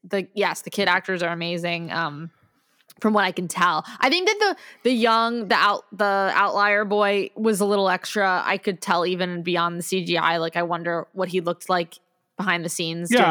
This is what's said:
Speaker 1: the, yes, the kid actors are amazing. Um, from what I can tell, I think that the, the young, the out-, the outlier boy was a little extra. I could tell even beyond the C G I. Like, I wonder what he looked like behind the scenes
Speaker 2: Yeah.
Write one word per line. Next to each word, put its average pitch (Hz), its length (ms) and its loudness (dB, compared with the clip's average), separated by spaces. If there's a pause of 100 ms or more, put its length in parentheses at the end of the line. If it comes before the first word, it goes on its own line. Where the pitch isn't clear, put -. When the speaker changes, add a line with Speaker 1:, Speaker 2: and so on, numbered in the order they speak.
Speaker 1:
the, 190 300 -4
yes, 190 280 -2
the - 80 -14
kid 196 180 0
actors 180 360 0
are 170 80 0
amazing. 170 600 -4
Um, 160 400 -6 (680)
from 214 120 2
what 208 120 4
I 185 60 0
can 180 160 -4
tell, 175 380 0 (140)
I 269 100 4
think 359 180 0
that 427 120 2
the, - 500 -2
the - 60 4
young, 226 540 2
the 233 60 2
out-, 202 360 2
the 196 420 2
outlier 202 520 2
boy 202 500 0
was 220 240 0
a 208 60 0
little 196 240 2
extra. 185 560 0
I 196 120 0
could 196 240 -6
tell 175 240 0
even 180 380 -2
beyond 170 340 -2
the 175 60 -6
C 185 220 -2
G 170 120 0
I. 165 200 2
Like, 165 180 -4
I 175 80 0
wonder 170 500 -4
what 185 160 -4
he 180 120 -2
looked 175 280 -4
like 180 260 -2 (420)
behind 180 280 -2
the 175 40 -6
scenes 165 420 -4
Speaker 2:
Yeah. 240 200 6